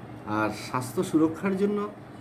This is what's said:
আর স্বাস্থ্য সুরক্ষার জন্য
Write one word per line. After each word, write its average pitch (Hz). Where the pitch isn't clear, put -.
আর 107
স্বাস্থ্য 123
সুরক্ষার 160
জন্য 208